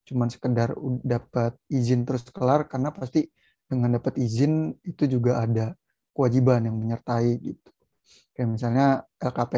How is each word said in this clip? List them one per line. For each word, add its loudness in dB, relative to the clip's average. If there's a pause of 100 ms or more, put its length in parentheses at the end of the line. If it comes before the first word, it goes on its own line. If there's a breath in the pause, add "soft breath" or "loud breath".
cuman 0
sekedar -2
u-, -4
dapat -2 (160)
izin 2
terus -4
kelar, 0
karena -4
pasti -2 (320)
dengan 0
dapat -4
izin 0
itu -2
juga 0
ada 0 (400)
kewajiban 2
yang -4
menyertai 0
gitu. -12 (680 soft breath)
Kayak -2 (120)
misalnya 2 (380)
L -2
K -6
P -10